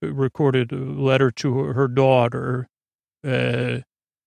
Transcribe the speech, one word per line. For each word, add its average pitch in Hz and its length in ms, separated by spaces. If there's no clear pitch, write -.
recorded 135 680
letter 135 600
to 131 260
her, 139 160
her 135 140
daughter, 127 800
uh, 123 540